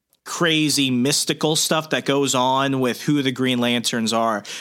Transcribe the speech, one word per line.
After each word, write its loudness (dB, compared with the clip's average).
crazy 0
mystical 0
stuff 0
that -2
goes 2
on 2
with 0
who 0
the 0
Green 0
Lanterns 0
are. 0